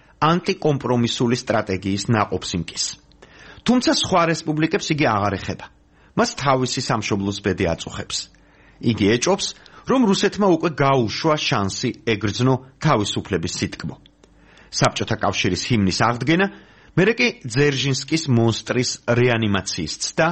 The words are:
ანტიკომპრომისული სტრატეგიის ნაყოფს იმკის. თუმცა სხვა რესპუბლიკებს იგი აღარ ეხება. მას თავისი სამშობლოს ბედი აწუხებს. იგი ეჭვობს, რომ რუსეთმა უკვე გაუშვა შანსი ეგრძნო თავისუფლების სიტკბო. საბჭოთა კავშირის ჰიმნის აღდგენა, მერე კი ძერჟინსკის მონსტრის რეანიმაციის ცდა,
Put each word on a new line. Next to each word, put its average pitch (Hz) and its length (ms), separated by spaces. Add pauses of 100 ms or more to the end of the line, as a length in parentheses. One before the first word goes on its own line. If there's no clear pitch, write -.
(180)
ანტიკომპრომისული 131 1200
სტრატეგიის 98 680
ნაყოფს 104 480
იმკის. - 320 (800)
თუმცა 247 300
სხვა - 320
რესპუბლიკებს 156 640
იგი 151 160
აღარ 101 260
ეხება. - 320 (520)
მას 233 160
თავისი 131 480
სამშობლოს 101 580
ბედი 95 260
აწუხებს. - 520 (640)
იგი 104 280
ეჭვობს, 175 380 (400)
რომ 262 180
რუსეთმა 196 420
უკვე 170 280
გაუშვა 135 600
შანსი 107 520 (140)
ეგრძნო 117 520 (220)
თავისუფლების 101 800
სიტკბო. 80 400 (800)
საბჭოთა 113 440
კავშირის 95 480
ჰიმნის 101 380
აღდგენა, 127 440 (500)
მერე 196 180
კი 247 120 (200)
ძერჟინსკის 139 800
მონსტრის 117 640 (160)
რეანიმაციის 113 920
ცდა, - 340